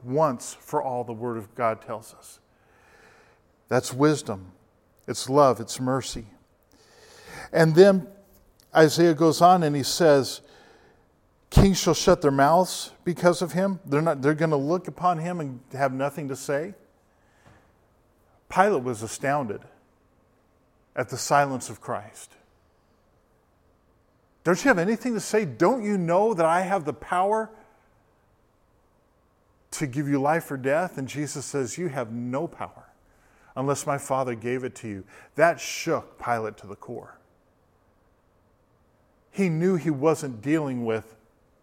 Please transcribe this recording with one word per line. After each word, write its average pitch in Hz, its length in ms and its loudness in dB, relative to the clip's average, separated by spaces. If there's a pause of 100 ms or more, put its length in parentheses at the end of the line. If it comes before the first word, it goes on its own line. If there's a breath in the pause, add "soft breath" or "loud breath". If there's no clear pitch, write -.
once 131 500 -2
for - 300 -4
all, 123 200 -6
the 117 80 -10
Word 117 260 -8
of 104 180 -14
God 113 260 -2
tells 113 320 -12
us. - 260 -20 (1300 soft breath)
That's 123 240 -2
wisdom. 123 600 -2 (560)
It's - 200 -8
love. 131 320 4
It's 113 200 -10
mercy. 127 480 -4 (1200 loud breath)
And 160 220 4
then 190 340 8 (680)
Isaiah 160 400 6
goes 160 260 4
on 180 220 8
and 147 120 2
he 143 60 -2
says, 139 600 4 (1080 soft breath)
"Kings 196 300 6
shall 165 160 2
shut 180 260 4
their 147 80 4
mouths 147 640 2 (120)
because 175 380 2
of 160 120 -6
him." 185 300 -2
They're 143 200 0
not, 151 180 0
they're 147 140 2
gonna 160 200 0
look 151 320 -2
upon 170 300 -2
him 170 220 -6
and 135 220 -8 (100)
have 135 200 -2
nothing 139 360 -6
to 135 80 -8
say. 156 400 -6 (1800 soft breath)
Pilate 185 320 2
was 120 180 -6
astounded 135 600 -6 (1300)
at 131 140 -4
the 127 80 -10
silence 139 520 0
of 113 100 -16
Christ. - 560 -12 (2000)
"Don't 180 200 0
you 269 40 2
have 240 100 4
anything 220 360 -2
to 208 80 -4
say? 214 240 -2
Don't 175 380 0
you 208 140 -2
know 170 360 0
that 160 120 0
I 170 160 2
have 185 220 -2
the 139 100 -6
power 208 560 -2 (2250 soft breath)
to 156 160 -6
give 139 220 -4
you 143 100 0
life 156 320 0
or 139 60 -8
death?" 143 400 -2
And 135 100 -8
Jesus 139 380 -8
says, 131 320 -6
"You 175 100 -4
have 131 240 -6
no 123 360 -6
power - 420 -14 (640 soft breath)
unless 135 320 -4
my 139 100 -2
Father 131 380 -4
gave 120 280 -6
it 127 120 -8
to - 120 -14
you." 98 180 -10 (300 loud breath)
That 160 240 2
shook - 600 -6
Pilate 110 380 -4
to - 100 -20
the 98 80 -14
core. - 420 -16 (2000)
He 196 180 0
knew 175 280 2
he 156 140 -2
wasn't 143 520 0
dealing 135 420 -2
with 110 320 -4 (480)